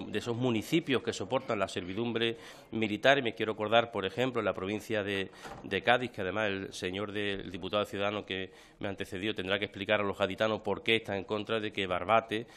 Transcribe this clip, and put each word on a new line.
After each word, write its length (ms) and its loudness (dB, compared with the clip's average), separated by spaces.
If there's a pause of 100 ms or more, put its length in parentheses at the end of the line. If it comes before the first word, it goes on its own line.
de 120 -2
esos 180 -4
municipios 640 2
que 100 -2
soportan 460 -2
la 100 2
servidumbre 720 0 (340)
militar. 460 4
Y 60 0
me 100 0
quiero 200 -2
acordar, 380 4
por 140 -2
ejemplo, 340 0
en 60 0
la 80 2
provincia 500 -2
de, 280 -2 (320)
de 180 0
Cádiz, 300 4
que 100 -8
además 280 0
el 220 -4
señor 400 -4
del 380 -2
diputado 360 -2
ciudadano 420 -2
que 240 -4 (260)
me 120 -4
antecedió 440 -4
tendrá 240 0
que 80 0
explicar 360 2
a 20 2
los 160 -2
gaditanos 420 2
por 220 -2
qué 140 4
está 200 -2
en 60 -4
contra 360 -2
de 140 -6
que 140 -2
Barbate, 580 2 (120)